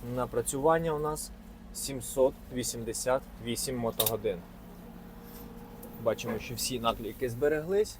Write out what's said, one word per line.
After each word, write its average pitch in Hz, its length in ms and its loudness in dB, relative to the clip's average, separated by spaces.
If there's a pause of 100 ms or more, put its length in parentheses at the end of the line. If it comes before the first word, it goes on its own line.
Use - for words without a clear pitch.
(160)
Напрацювання 143 760 4
у 147 60 0
нас 151 320 -2 (420)
сімсот 135 600 4 (200)
вісімдесят 120 680 2 (240)
вісім 120 320 0
мотогодин. 110 600 0 (1700)
Бачимо, 113 360 2
що 120 160 -6
всі 120 240 -2
наклейки 113 500 0
збереглись. 156 720 2